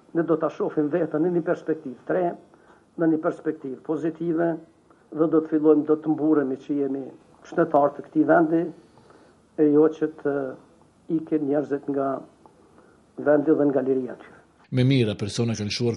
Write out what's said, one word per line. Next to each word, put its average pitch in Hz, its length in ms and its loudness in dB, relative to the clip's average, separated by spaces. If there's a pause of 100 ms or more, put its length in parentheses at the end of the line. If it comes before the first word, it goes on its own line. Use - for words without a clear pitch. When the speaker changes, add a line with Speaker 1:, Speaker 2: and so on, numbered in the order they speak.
(120)
Speaker 1:
ne 165 160 -2
do 165 80 2
ta 160 160 -2
shohim 151 400 -2
veten 156 320 0
në 180 140 0
një 160 100 -2
perspektivë 151 560 -6
të 170 140 -2
re, 180 80 0 (760)
në 165 140 2
një 156 100 -2
perspektivë 151 640 -6
pozitive 165 640 -2 (640)
dhe 156 160 0
do 160 80 4
të 156 80 -2
fillojmë, 151 400 4
do 151 80 4
të 156 160 -2
mburremi 143 480 0
që 143 220 -4
jemi 135 240 -4 (400)
qytetar 147 500 2
të - 120 -14
këtij 151 200 0
vendi, 165 340 4 (1000)
e 156 100 4
jo 151 260 6
që 156 240 -4
të 143 160 -2 (800)
ikin 156 340 -2
njerëzit 143 440 -2
nga 135 220 -2 (1040)
vendi 143 360 4
dhe 143 160 4
nga 135 140 2
liria 131 320 -2
aty. - 140 -20 (440)
Speaker 2:
Me 127 80 2
mijëra 127 320 4
persona 110 400 -4
kanë 104 160 -6
lëshuar 117 260 -2